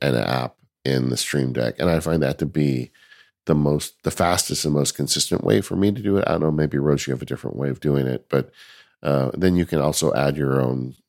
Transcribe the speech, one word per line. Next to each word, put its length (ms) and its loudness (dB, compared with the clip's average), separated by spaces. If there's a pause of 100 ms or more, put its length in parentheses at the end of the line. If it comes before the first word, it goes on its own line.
an 120 2
app 400 -2 (280)
in 240 2
the 80 -2
Stream 360 -2
Deck. 260 -2
And 100 0
I 120 2
find 220 0
that 180 0
to 60 -2
be 440 0 (560)
the 80 2
most, 480 -2
the 80 -2
fastest 540 -2
and 100 0
most 200 0
consistent 480 -2
way 180 4
for 160 -6
me 160 2
to 100 -6
do 160 2
it. 80 2
I 60 0
don't 80 0
know, 100 2
maybe, 260 0
Rose, 300 0
you 60 -4
have 100 -6
a 40 -12
different 300 -8
way 140 -4
of 100 -8
doing 260 0
it, 220 -4
but, 220 0 (520)
uh, 300 2
then 240 2
you 80 4
can 160 0
also 320 2
add 240 0
your 240 2
own 340 -2 (140)